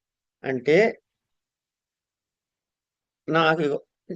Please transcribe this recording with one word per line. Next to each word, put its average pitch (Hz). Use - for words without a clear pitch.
అంటే, 135
నాకు 160